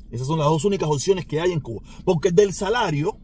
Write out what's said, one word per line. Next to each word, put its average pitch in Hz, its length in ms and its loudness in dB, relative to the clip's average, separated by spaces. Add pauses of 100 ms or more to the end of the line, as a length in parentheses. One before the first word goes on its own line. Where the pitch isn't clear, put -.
Esas 123 180 -8
son 160 120 0
las 147 80 2
dos 156 160 2
únicas 190 260 0
opciones 165 360 0
que 151 160 -4
hay 180 100 2
en 170 80 -2
Cuba. 110 220 -8 (240)
Porque 185 260 2
del 196 220 4
salario, 196 720 -2